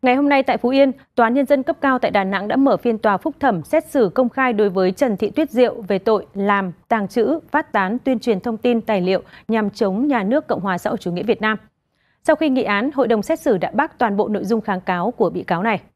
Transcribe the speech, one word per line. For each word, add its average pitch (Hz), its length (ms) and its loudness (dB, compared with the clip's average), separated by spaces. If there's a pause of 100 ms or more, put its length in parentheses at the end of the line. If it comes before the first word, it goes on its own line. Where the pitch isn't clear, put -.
Ngày 247 120 4
hôm 285 140 2
nay 277 140 4
tại 262 160 0
Phú 240 100 0
Yên, 269 240 4 (220)
Tòa 233 120 4
án 226 80 0
Nhân 277 120 2
dân 269 160 2
cấp 330 180 -2
cao 262 180 2
tại 226 120 -2
Đà 196 140 2
Nẵng 190 240 -4
đã 220 80 0
mở 269 200 4
phiên 220 220 -2
tòa 208 180 2
phúc 294 240 -4
thẩm 214 220 0
xét 311 280 -2
xử 226 240 2
công 254 140 2
khai 254 240 0
đối 208 180 2
với 185 220 0
Trần 226 240 0
Thị - 140 -4
Tuyết 302 200 -2
Diệu 233 380 0
về 196 100 0
tội 208 360 0
làm, 196 380 0 (160)
tàng 208 200 -2
trữ, 247 320 0 (100)
phát 311 220 -4
tán, 202 260 0
tuyên 262 200 -2
truyền 208 220 -2
thông 226 160 -6
tin, 233 240 0
tài 208 200 -2
liệu 185 220 0 (260)
nhằm 220 220 -2
chống 214 380 -2
nhà 247 140 0
nước 254 240 0
Cộng - 140 -4
hòa 180 180 -4
xã 208 120 -4
hội 196 100 -4
chủ 175 120 -6
nghĩa 180 100 -6
Việt 214 180 -2
Nam. 214 180 -2 (680)
Sau 311 120 4
khi 320 120 0
nghị 262 140 0
án, 208 320 0
hội 262 140 0
đồng 214 140 2
xét 320 180 -4
xử 220 180 0
đã 170 160 -4
bác 294 240 -2
toàn 208 180 0
bộ 202 120 0
nội 208 160 -4
dung 220 160 -2
kháng 196 200 -4
cáo 180 300 -2
của 202 200 0
bị 170 120 -8
cáo 175 200 -2
này 214 180 -2 (160)